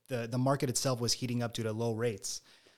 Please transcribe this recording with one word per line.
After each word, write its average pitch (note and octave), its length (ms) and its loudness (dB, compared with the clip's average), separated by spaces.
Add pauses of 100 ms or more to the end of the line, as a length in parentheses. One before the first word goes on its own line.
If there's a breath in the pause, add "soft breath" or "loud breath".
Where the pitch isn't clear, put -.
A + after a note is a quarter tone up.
the, A#2+ 200 -2
the A#2+ 100 -2
market C3+ 320 2
itself B2 320 0
was A#2 100 2
heating A#2+ 320 0
up A#2 100 -4
due A#2 100 -2
to A2 100 0
low A#2 200 0
rates. A2 460 -2 (380 soft breath)